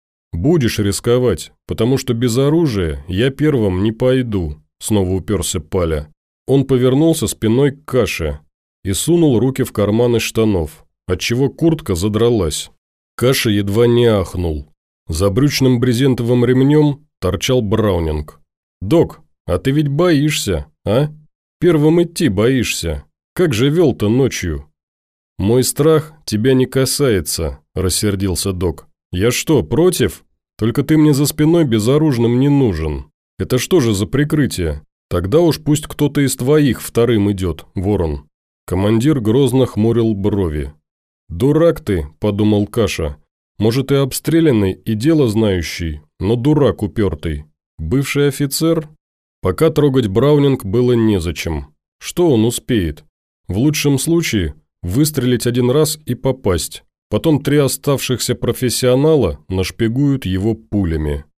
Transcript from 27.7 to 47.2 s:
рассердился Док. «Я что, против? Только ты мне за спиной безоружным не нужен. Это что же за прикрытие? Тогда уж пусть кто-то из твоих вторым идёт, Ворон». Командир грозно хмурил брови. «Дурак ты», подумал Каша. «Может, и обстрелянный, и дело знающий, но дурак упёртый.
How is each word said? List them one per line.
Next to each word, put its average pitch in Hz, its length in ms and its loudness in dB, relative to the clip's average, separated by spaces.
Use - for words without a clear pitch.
рассердился 95 800 -2
Док. 87 340 -4
«Я 101 220 0
что, 127 320 0
против? 151 600 0
Только 117 280 -2
ты 156 120 2
мне 151 160 6
за 143 140 0
спиной 160 380 2
безоружным 120 720 2
не 139 100 2
нужен. 80 600 0
Это 123 220 -2
что 143 220 0
же 113 140 0
за 98 120 -2
прикрытие? 131 760 -2
Тогда 92 300 0
уж 160 200 2
пусть 151 280 -2
кто-то 147 320 -2
из 135 160 0
твоих 139 440 0
вторым 113 520 0
идёт, 92 420 -6
Ворон». 90 540 -4
Командир 113 540 0
грозно 123 440 2
хмурил 113 500 0
брови. 92 580 -4
«Дурак 147 560 0
ты», 82 240 -2
подумал 104 480 0
Каша. 90 500 -4
«Может, 120 340 0
и - 20 2
обстрелянный, 139 800 0
и - 220 -6
дело 139 340 2
знающий, 90 720 -2
но 101 160 0
дурак 135 480 0
упёртый. 87 640 -4